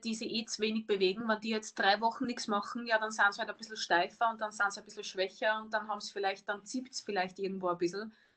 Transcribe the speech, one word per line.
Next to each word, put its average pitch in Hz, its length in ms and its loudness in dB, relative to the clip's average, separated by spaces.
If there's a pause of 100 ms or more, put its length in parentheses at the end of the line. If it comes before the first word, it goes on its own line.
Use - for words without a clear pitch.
die 226 100 -2
sich 226 160 -6
eh 226 140 -2
zu - 160 -6
wenig 220 260 0
bewegen, 196 400 4
wenn 214 140 2
die 220 80 -6
jetzt 214 300 -4
drei 202 240 6
Wochen 226 240 0
nichts 240 200 -4
machen, 220 400 -2
ja, 220 120 4
dann 220 120 -2
sind 208 220 4
sie - 60 -10
halt 214 100 -4
ein 208 80 -8
bisschen 220 220 -12
steifer 220 520 2
und 220 80 -6
dann 214 140 -4
sind 202 180 2
sie 208 100 -10
ein - 40 -16
bisschen 208 180 -14
schwächer 214 640 0
und 214 80 -14
dann 214 160 -2
haben 208 140 -4
sie - 100 -10
vielleicht, 202 340 -2
dann 202 200 -4
zieht's - 340 -6
vielleicht 190 380 -2
irgendwo 190 300 -2
ein 175 100 0
bisschen. 196 340 -2 (240)